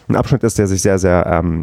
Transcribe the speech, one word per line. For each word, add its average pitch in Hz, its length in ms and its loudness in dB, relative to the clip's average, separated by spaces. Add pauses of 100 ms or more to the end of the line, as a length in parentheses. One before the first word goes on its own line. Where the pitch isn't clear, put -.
ein 101 80 0
Abschnitt 120 280 -2
ist, 110 140 -2
der 104 80 2
sich 95 140 -2
sehr, 98 180 2
sehr, 90 280 2
ähm, 85 360 -2